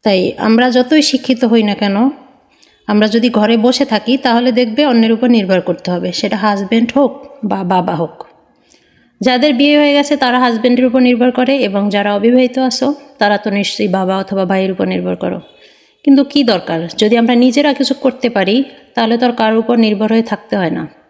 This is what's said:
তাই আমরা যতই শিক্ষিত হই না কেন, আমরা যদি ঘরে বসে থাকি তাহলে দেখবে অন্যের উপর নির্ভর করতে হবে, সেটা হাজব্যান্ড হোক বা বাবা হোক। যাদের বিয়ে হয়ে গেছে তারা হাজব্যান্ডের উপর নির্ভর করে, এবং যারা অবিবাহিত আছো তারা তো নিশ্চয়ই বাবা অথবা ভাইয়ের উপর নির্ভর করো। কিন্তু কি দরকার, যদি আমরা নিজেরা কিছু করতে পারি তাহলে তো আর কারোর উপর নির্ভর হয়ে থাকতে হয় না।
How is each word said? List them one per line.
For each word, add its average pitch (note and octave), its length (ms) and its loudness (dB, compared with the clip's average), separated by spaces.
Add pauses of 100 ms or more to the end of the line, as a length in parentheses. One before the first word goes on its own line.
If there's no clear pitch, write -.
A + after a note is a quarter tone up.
তাই F#3+ 340 0
আমরা A3+ 320 2
যতই B3+ 320 2
শিক্ষিত B3+ 440 -2
হই A3+ 180 2
না G#3 120 -2
কেন, G#3 340 0 (800)
আমরা G#3+ 200 2
যদি A#3 220 0
ঘরে A3+ 280 2
বসে B3 280 2
থাকি A3+ 320 -2
তাহলে B3 340 0
দেখবে A#3+ 340 0
অন্যের A#3 260 2
উপর A3+ 180 0
নির্ভর F#3+ 320 2
করতে F3+ 300 -6
হবে, F3+ 200 -4
সেটা G3+ 260 -4
হাজব্যান্ড G#3 580 0
হোক C#4 160 2 (340)
বা G3 180 -4
বাবা F3+ 320 0
হোক। - 300 -8 (960)
যাদের B3+ 320 2
বিয়ে C#4+ 240 2
হয়ে D4 160 4
গেছে C#4+ 240 0
তারা B3+ 220 0
হাজব্যান্ডের B3 460 2
উপর B3+ 140 0
নির্ভর B3 320 2
করে, B3+ 260 0
এবং G3+ 320 -2
যারা G3+ 260 0
অবিবাহিত B3 440 2
আছো C4 340 -2 (240)
তারা G#3 200 0
তো G#3 120 -6
নিশ্চয়ই G3+ 380 -4
বাবা F#3+ 300 -2
অথবা G3 280 -4
ভাইয়ের F#3+ 260 0
উপর F#3+ 140 -2
নির্ভর F#3 300 -4
করো। F3+ 240 -6 (640)
কিন্তু C#4 200 4
কি C#4+ 200 -2
দরকার, F3 440 -2 (100)
যদি G#3+ 200 2
আমরা A#3 180 2
নিজেরা C4 380 2
কিছু C4 200 -2
করতে B3 360 -2
পারি G#3+ 340 0 (320)
তাহলে A#3 220 0
তো A#3+ 80 0
আর A#3+ 60 2
কারোর A3 260 0
উপর A3+ 200 0
নির্ভর G#3+ 340 0
হয়ে A3+ 120 2
থাকতে G#3+ 340 -6
হয় F3+ 120 -2
না। E3+ 180 -6 (220)